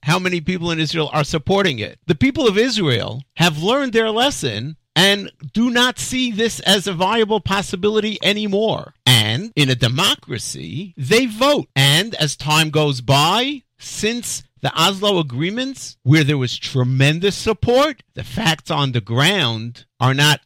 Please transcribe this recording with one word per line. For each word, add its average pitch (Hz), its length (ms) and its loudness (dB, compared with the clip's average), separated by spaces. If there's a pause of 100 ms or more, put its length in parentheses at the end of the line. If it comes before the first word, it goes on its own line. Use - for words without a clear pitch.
how 170 180 0
many 180 200 -2
people 170 300 -4
in 160 80 -2
Israel 156 340 -2
are 151 120 0
supporting 170 560 0
it? - 260 -8
The 131 80 2
people 262 320 2
of 196 100 4
Israel 151 680 0 (120)
have 160 260 2
learned 247 320 0
their 220 180 2
lesson 156 680 -2 (180)
and 196 380 2 (200)
do 233 160 2
not 240 300 0
see 254 320 -2
this 220 300 -2
as - 260 0
a 196 60 -4
viable 208 480 0
possibility 208 800 -2
anymore. 208 720 -2 (100)
And 123 520 0
in 147 120 2
a 131 60 2
democracy, 131 1200 -4
they 196 300 2
vote. 233 480 0
And 147 420 2
as - 200 -2
time 156 340 0
goes 147 300 0
by, 180 640 2 (160)
since - 680 -6 (160)
the 135 200 -2
Oslo 190 380 2
agreements, 175 880 -6
where 147 200 6
there 143 140 0
was 127 180 -4
tremendous 139 800 0
support, 247 680 0 (100)
the - 100 -10
facts 165 460 -4
on 143 220 0
the 120 80 2
ground 120 880 0 (120)
are 127 160 2
not 147 320 4